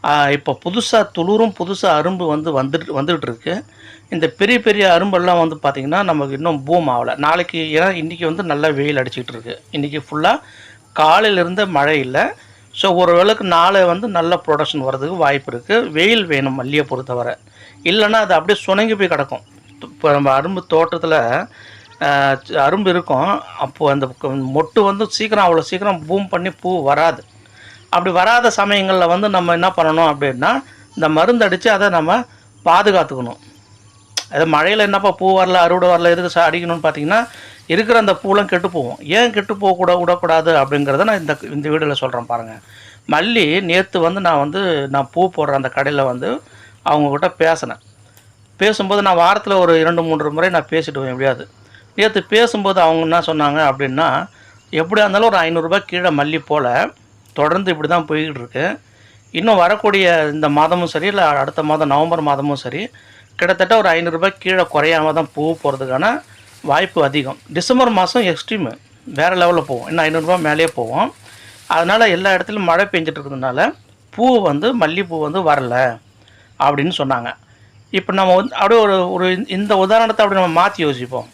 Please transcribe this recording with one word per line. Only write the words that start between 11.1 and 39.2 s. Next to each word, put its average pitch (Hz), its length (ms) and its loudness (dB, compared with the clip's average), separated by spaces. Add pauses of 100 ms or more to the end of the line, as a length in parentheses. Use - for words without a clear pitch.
இருந்த 185 240 -2
மழை 151 340 0
இல்ல. 151 360 -2 (380)
So, 190 200 0
ஓரளவுக்கு 180 500 2
நாளை 185 400 4
வந்து 185 240 0
நல்ல 175 380 0
ப்ரொடக்ஷன் 151 320 -2
வர்றதுக்கு 135 380 -4
வாய்ப்பு 143 380 -2
இருக்கு. 196 380 -2
வெயில் 196 340 2
வேணும் 135 380 -2
மல்லியை 147 180 -2
பொறுத்தவரை, 127 540 -6 (480)
இல்லைன்னா 214 420 2
அது 185 80 0
அப்படியே 170 320 0
சுணங்கி 214 300 0
போய் 196 120 0
கிடக்கும். 139 340 -4 (400)
இப்போ - 300 -2
நம்ம 139 300 2
அரும்பு 180 280 -6
தோட்டத்துல, 160 800 0 (540)
ஆ, 139 300 2 (180)
அரும்பு 165 380 0
இருக்கும், 175 540 0 (180)
அப்போ 139 320 -2
அந்த 139 140 0
க-, 127 220 -10
மொட்டு 139 560 -2
வந்து 202 260 -2
சீக்கிரம், 214 360 0
அவ்வளோ 170 140 4
சீக்கிரம் 180 460 -4
பூம் 190 220 -4
பண்ணி 180 220 -4
பூ 180 340 -4
வராது. 143 400 0 (640)
அப்படி 180 260 0
வராத 226 420 4
சமயங்கள்ல 190 500 2
வந்து 190 220 0
நம்ம 180 220 0
என்ன 170 160 2
பண்ணணும் 165 420 2
அப்படின்னா, 143 540 -2 (320)
இந்த 156 140 0
மருந்து 202 400 2
அடிச்சு 180 180 0
அதை 202 220 2
நம்ம 170 340 0 (420)
பாதுகாத்துக்கணும். 165 720 2 (920)
அது 151 160 0
மழையில 160 320 2
என்னப்பா 202 340 2
பூ 190 300 2
வரல, 180 120 2
அறுவடை 180 360 4
வரல, 170 280 4
எதுக்கு 175 220 -2
ச-, 170 40 4
அடிக்கணும்னு 170 400 -2
பார்த்தீங்கன்னா, 160 440 0 (400)
இருக்கிற 220 320 2
அந்த 202 160 2
பூலாம் 196 300 0
கெட்டு 180 240 -2
போகும். 139 300 -6
ஏன் 220 320 0